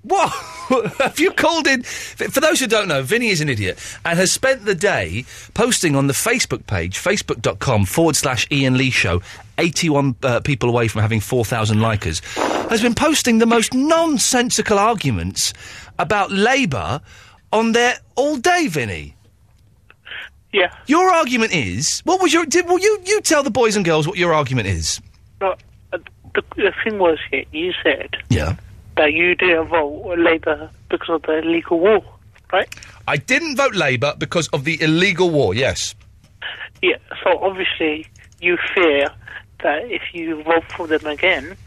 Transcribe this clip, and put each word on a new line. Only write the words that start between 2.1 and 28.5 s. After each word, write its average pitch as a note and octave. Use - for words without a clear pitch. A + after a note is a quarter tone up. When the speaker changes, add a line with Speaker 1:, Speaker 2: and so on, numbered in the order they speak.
Speaker 1:
for -
those D#4
who B3+
don't G#3+
know, C#3
Vinny A3
is D#3+
an D3+
idiot G2+
and E3+
has F#3
spent C4
the G#3
day B2
posting G3+
on C#3
the C3+
Facebook -
page, F2+
facebook E3
dot G#2+
com A2
forward E3
slash C3
Ian C3
Lee C3
Show, F#2
eighty-one, D3
uh, B2
people B2
away A#2+
from A2
having A2
four B2
thousand G#2+
likers, G#2
has A3+
been A#3+
posting C4
the A#3
most A#3
nonsensical B3+
arguments C#3
about F#3+
Labour G3
on A3+
there A#3+
all D4
day, F4
Vinny. F#2+
Speaker 2:
Yeah. F3+
Speaker 1:
Your F4+
argument A#3+
is, A2
what F#4+
was E4+
your, E4+
did, E4+
well, F4+
you, G#4
you G4+
tell D4
the C#4
boys A3+
and G3+
girls D#3
what -
your F3
argument B2+
is. E2
Speaker 2:
No, G3
uh, -
the, G3+
the G3+
thing G#3+
was, E3
yeah, C3+
you E3+
said -
Speaker 1:
Yeah. D#2